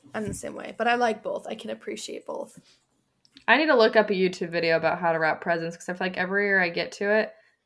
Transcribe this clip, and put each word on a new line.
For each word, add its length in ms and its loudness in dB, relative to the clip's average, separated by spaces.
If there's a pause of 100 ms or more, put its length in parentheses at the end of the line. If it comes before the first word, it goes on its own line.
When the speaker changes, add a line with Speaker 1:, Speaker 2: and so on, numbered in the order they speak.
(140)
Speaker 1:
I'm 120 -6
the 80 -6
same 200 -10
way, 240 -12
but 100 0
I 80 2
like 260 0
both. 240 -8
I 80 -8
can 160 -12
appreciate 560 -12
both. 320 -12 (880)
Speaker 2:
I 120 6
need 80 2
to 100 4
look 180 6
up 160 6
a 40 0
YouTube 360 0
video 280 2
about 200 0
how 140 2
to 60 0
wrap 240 0
presents, 340 -2
'cause 140 -12
I 20 -6
feel 140 -4
like 100 -6
every 300 0
year 160 4
I 80 0
get 220 -4
to 200 -2
it, 220 2 (320)